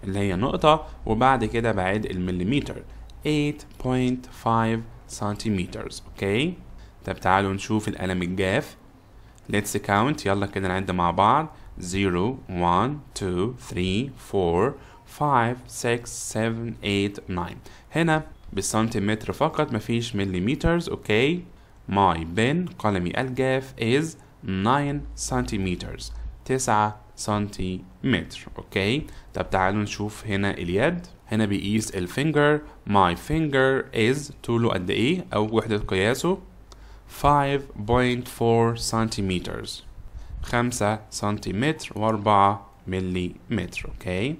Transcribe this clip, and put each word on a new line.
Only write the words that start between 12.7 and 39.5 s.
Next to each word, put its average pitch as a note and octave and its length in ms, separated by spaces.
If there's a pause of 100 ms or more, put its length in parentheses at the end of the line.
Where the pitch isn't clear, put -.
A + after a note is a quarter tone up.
two, F#2+ 340 (180)
three, F#2+ 380 (220)
four, F#2+ 400 (480)
five, B2+ 360 (280)
six, A#2+ 260 (240)
seven, A2+ 400 (100)
eight, G2+ 520
nine. E2+ 220 (380)
هنا D#3 280 (300)
بالسنتيمتر G#2+ 800
فقط، D3+ 400
مفيش A#2 420
مليمترز. A#2 760
أوكي؟ C3+ 540 (480)
My F#2+ 260 (200)
pen، D3 420
قلمي F#2+ 420
الجاف، C3 580
is B2+ 260 (400)
nine C#3 840
centimeters. G2+ 840 (340)
تسعة G#2+ 540 (160)
سنتيمتر. G2+ 1300 (100)
أوكي؟ G#2+ 500 (260)
طب F#2 160
تعالوا G2 340
نشوف G#2 440
هنا G2 240
اليد. A#2+ 560 (200)
هنا A2 180
بيقيس G#2 500
الفينجر. D3 680 (280)
My F#2 260 (140)
finger C3+ 680
is، B2+ 360 (120)
طوله A#2 260
قد F2+ 200
إيه؟ B2+ 440
أو A2 240
وحدة A2 200
قياسه. A#2 600 (840)
Five C#3+ 400 (260)
point B2 360 (160)
four A#2 380 (140)
centimeters. G2+ 800 (720)